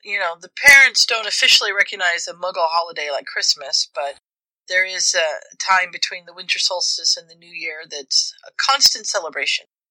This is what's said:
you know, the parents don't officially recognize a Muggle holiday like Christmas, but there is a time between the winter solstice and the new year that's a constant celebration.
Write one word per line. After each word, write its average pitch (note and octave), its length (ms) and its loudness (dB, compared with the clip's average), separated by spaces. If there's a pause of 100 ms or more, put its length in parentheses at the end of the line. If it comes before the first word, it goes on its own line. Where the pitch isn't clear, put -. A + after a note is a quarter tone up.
you G3+ 160 -6
know, F3 180 -2
the F3+ 120 -20
parents C4+ 560 6
don't A3+ 200 -2
officially G#3+ 460 2
recognize F#3+ 560 0
a F3 60 -12
Muggle F3+ 340 -2
holiday E3 420 -2
like C3+ 180 -4
Christmas, D3+ 680 -2
but C#3+ 200 -6 (520)
there F#3 180 2
is F#3 300 -2
a E3 400 -2
time F#3 340 2
between F3 360 -8
the F3 80 -20
winter F3+ 260 -10
solstice E3+ 560 -2
and E3+ 140 -10
the E3 60 -20
new E3+ 180 -20
year D#3+ 360 -10
that's - 440 -4 (120)
a - 120 -20
constant C4 500 2
celebration. D#3 600 -4 (240)